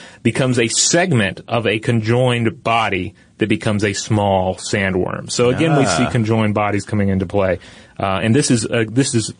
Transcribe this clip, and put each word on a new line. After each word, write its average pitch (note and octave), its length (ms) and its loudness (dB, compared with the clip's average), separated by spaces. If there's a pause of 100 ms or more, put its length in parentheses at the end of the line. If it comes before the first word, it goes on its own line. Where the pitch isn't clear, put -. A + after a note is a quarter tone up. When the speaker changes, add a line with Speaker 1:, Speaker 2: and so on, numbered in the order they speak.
(220)
Speaker 1:
becomes B2+ 380 0
a A#2 80 2
segment C#3+ 800 0
of A2+ 180 -2
a A2 140 2
conjoined A#2 840 0
body G#2 520 -2 (240)
that G#2+ 100 0
becomes G#2 340 0
a G#2 100 0
small F#2+ 640 0
sandworm. - 760 -4
So B2 180 2
again, D#3 260 2
we C#3 100 4
Speaker 2:
Ah. F2+ 120 2
Speaker 1:
see - 140 2
conjoined A2 420 0
bodies G#2 320 0
coming G2+ 240 0
into F#2+ 160 0
play. F#2 320 0 (420)
Uh, F#2+ 220 -2
and A2 140 2
this D3 160 2
is, A#2 160 2
uh, A#2 200 0
this A#2+ 280 -2
is A2 240 -2